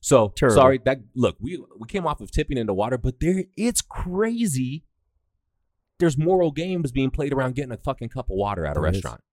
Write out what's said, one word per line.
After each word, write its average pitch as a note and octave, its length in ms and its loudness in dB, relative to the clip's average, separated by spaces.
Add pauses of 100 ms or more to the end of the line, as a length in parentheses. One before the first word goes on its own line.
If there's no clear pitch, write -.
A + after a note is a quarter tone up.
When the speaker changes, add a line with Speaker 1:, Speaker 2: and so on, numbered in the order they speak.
Speaker 1:
So A2+ 280 4
Speaker 2:
Terrible. A#2+ 260 4
Speaker 1:
sorry. C3 280 6
That, C3 160 0 (140)
look, A#2 260 0
we, C#3+ 220 -10 (160)
we A2 80 -16
came F3+ 200 -4
off D3 160 -4
of G2 80 -14
tipping D3 280 -2
into A2 160 -2
water, A2 240 0
but B2 220 -4
there, F3+ 240 0 (120)
it's A#3 260 -2
crazy. F3+ 1000 -4 (1120)
There's E3 200 4
moral E3+ 340 4
games E3 380 -4
being C3 200 0
played C#3+ 240 -2
around C3 200 -2
getting C3 180 -6
a A2+ 40 -10
fucking B2+ 320 -6
cup B2+ 220 -8
of F#2+ 60 -4
water G2 300 -2
at D2 100 -2
a - 40 0
Speaker 2:
There D#2 80 0
is. F2 80 0
Speaker 1:
restaurant. A1+ 240 -8 (120)